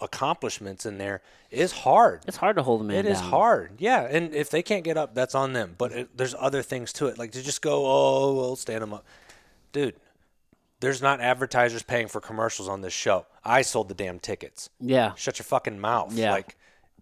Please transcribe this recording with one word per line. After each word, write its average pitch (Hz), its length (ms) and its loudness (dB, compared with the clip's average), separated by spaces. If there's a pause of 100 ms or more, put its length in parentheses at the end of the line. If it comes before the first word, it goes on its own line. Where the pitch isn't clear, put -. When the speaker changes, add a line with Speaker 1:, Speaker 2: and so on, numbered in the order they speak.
Speaker 1:
accomplishments 107 840 -4
in 104 120 -8
there 98 220 -6 (300)
is 160 220 0
hard. 139 560 6
Speaker 2:
It's - 80 -10
hard 196 180 2
to 170 80 2
hold 117 200 2
a - 20 -4
man 101 140 0
Speaker 1:
It 98 80 0
is 98 140 2
Speaker 2:
down. 90 100 -6
Speaker 1:
hard. 156 480 4
Yeah, 214 240 2
and 151 300 -2
if 151 160 -2
they 160 140 0
can't 190 220 -2
get 160 120 -2
up, 143 180 -2
that's 127 200 0
on 135 200 0
them. 98 220 -4
But 123 140 -2
it, - 260 -10
there's 127 220 -2
other 139 240 0
things 123 320 -8
to 147 120 -2
it, 113 120 -4
like 113 140 -10
to 131 100 -10
just 139 200 -6
go, 143 220 2
"Oh, 135 500 4
we'll 127 200 -2
stand 110 280 -6
'em 104 100 -8
up." 104 120 -14 (680)
Dude, 139 240 -2 (840)
there's 131 240 -2
not 139 180 2
advertisers 123 640 2
paying 120 240 -2
for 104 140 -8
commercials 110 480 -4
on 98 140 -6
this 92 100 -8
show. 98 340 0 (180)
I 123 180 6
sold 110 260 -2
the 98 60 -12
damn 90 260 -8
tickets. - 580 -10
Speaker 2:
Yeah. 120 380 2
Speaker 1:
Shut - 240 -6
your - 40 -12
fucking 110 360 -2
mouth. 107 340 0
Speaker 2:
Yeah. 113 160 2
Speaker 1:
Like, 98 260 -2 (460)